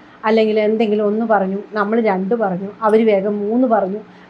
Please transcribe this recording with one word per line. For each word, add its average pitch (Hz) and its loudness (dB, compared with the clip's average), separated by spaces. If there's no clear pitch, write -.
അല്ലെങ്കിൽ 220 2
എന്തെങ്കിലും 214 0
ഒന്ന് 220 0
പറഞ്ഞു, 196 0
നമ്മൾ 214 0
രണ്ട് 196 0
പറഞ്ഞു, 196 -4
അവർ 220 4
വേഗം 208 0
മൂന്ന് 226 0
പറഞ്ഞു, 202 0